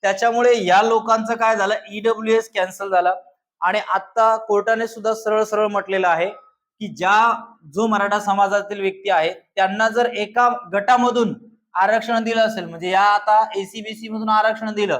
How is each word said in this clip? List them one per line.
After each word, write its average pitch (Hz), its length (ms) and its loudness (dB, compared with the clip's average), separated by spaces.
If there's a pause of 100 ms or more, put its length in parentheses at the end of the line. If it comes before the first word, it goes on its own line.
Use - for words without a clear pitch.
त्याच्यामुळे 233 640 2
या 180 160 4
लोकांचं 226 540 0
काय 226 200 0
झालं, 202 200 0 (160)
ईडब्ल्यूएस 220 600 -2
कॅन्सल 190 380 -4
झाला 180 220 2 (480)
आणि 185 180 0
आता 220 580 0
कोर्टाने 220 500 0
सुद्धा 220 260 -4
सरळ 214 300 -2
सरळ 214 240 0
म्हटलेलं 196 400 -2
आहे 170 220 0 (500)
की 214 80 -10
ज्या, 208 560 0 (300)
जो 214 140 0
मराठा 208 320 0
समाजातील 202 600 0
व्यक्ती 196 280 -4
आहे, 170 240 2 (220)
त्यांना 202 340 0
जर 233 160 0
एका 214 440 0 (240)
गटामधून 233 600 2 (400)
आरक्षण 220 500 0
दिलं 226 180 0
असेल, 214 240 -2
म्हणजे 165 240 -8
या 185 120 2
आता 214 540 4
एसीबीसी 220 540 -10
मधून 220 200 -6
आरक्षण 220 440 0
दिलं 196 260 0